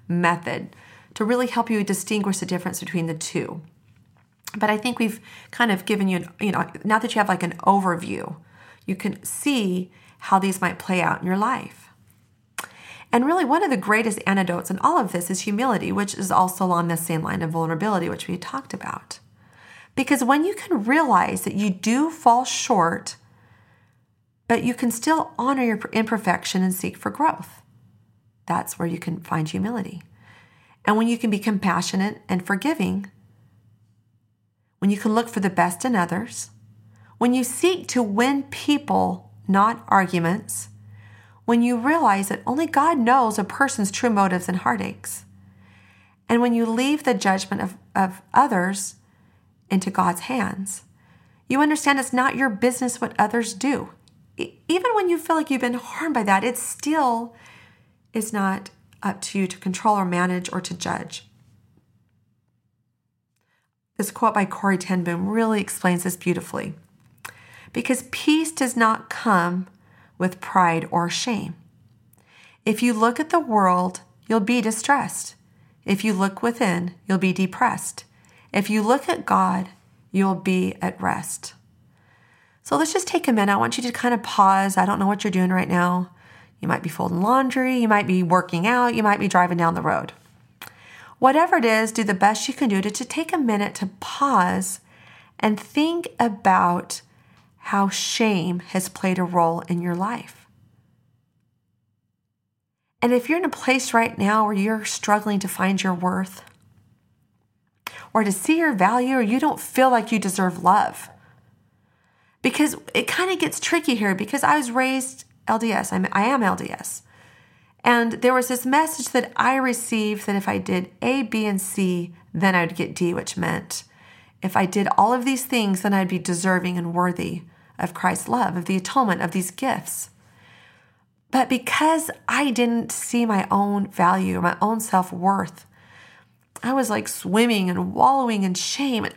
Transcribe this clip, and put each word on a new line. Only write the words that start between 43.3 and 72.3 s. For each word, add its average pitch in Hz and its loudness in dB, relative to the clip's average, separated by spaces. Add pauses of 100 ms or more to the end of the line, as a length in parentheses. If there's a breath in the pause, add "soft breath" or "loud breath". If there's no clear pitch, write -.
a 208 0
person's 214 -2
true - 0
motives 190 2
and 180 -2
heartaches, - -4 (1040 soft breath)
and 233 4
when 240 2
you 233 2
leave 262 0
the 247 2
judgment 196 0
of, 185 -6 (180)
of 185 -2 (120)
others 196 2 (720 soft breath)
into 190 0
God's 180 0
hands, 196 -6 (680 soft breath)
you 262 2
understand 302 2
it's 269 -4
not 254 2
your 262 2
business 240 0
what 226 -6
others 208 0
do. 247 -2 (480)
E-, - -8 (160)
even 381 2
when 381 2
you 339 2
feel 320 0
like 311 0
you've 262 0
been 240 -2
harmed 302 -6
by 233 0
that, 196 2
it 240 -2
still 247 -2 (800 soft breath)
is 220 -4
not 196 -2 (340)
up 196 -4
to - -4
you 185 0
to 180 -10
control 202 -2
or 190 0
manage 180 -2
or 185 -4
to 180 -10
judge. - -8 (2750)
This 196 -4
quote 220 0
by 202 2
Corrie 196 0
ten 185 -2
Boom 175 -4
really 220 0
explains 180 -2
this 180 -4
beautifully. - -4 (1000 loud breath)
Because 240 -2
peace 311 2
does 247 -2
not 220 2
come 180 0 (500 soft breath)
with 185 -2
pride 170 2
or 170 0
shame. 196 -4 (1120 soft breath)